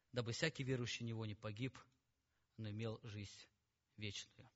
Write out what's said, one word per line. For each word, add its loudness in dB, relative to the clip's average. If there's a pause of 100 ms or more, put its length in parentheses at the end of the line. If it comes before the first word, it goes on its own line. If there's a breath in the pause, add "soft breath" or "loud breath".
(140 soft breath)
дабы 4
всякий 2
верующий 2
в 2
Него 0
не 0
погиб, -2 (800)
но -2
имел -2
жизнь -6 (560)
вечную». -6